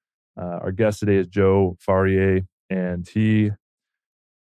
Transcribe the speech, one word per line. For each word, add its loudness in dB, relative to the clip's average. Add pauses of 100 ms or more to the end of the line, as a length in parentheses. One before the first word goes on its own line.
(380)
Uh, -8
our -6
guest -2
today 2
is 2
Joe 2
Fauria, 2 (240)
and -6
he 0 (920)